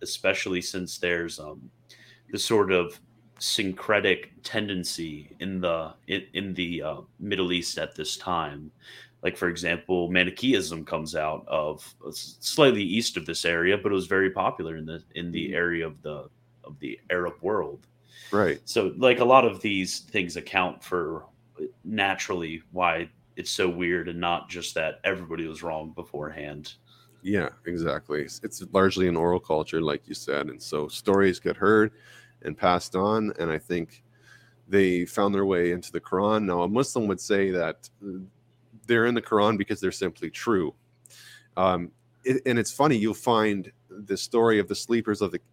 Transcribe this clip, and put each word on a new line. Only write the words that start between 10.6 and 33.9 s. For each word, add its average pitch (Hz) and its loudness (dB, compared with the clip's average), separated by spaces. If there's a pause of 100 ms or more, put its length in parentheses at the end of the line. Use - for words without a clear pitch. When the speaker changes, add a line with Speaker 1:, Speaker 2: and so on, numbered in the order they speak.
Speaker 1:
comes 78 -6
out 78 -4
of, 78 -4 (100)
uh, 76 -10
s-, - -14
slightly 127 4
east 101 -2
of 80 -6
this 82 -6
area, 87 4
but 101 -2
it 98 0
was 92 0
very 95 2
popular 92 -4
in 78 -10
the, 80 -12 (120)
in 85 -8
the 82 -6
Speaker 2:
Mm-hmm. 73 -6
Speaker 1:
area 85 -2
of 71 -14
the, 73 -10 (340)
of 73 -20
the 69 -12 (100)
Arab 87 -2
world. 92 -4 (440)
Speaker 2:
Right. 90 2
Speaker 1:
So, 98 0
like, 123 6
a 123 6
lot 127 10
of 98 2
these 95 -2
things 87 -4
account 90 -2
for, 82 -4 (340)
uh, 78 -6 (180)
naturally 95 -4 (100)
why 85 0 (260)
it's - -8
so 92 0
weird 87 -2
and 85 -8
not 87 -2
just 87 -10
that 78 -4
everybody 82 -4
was 80 -10
wrong 80 -6
beforehand. 76 -10 (460)
Speaker 2:
Yeah, 95 0 (160)
exactly. 78 -2
It's, - -10
it's 101 -12
largely 95 4
an 85 0
oral 87 2
culture, 78 -2
like 73 -2
you 76 -10
said. 73 -4
And 65 -12
so 73 -4
stories 98 2
get 87 -2
heard 107 6 (520)
and 78 -6
passed 90 2
on. 104 2
And 82 -2
I 78 0
think - -4 (640)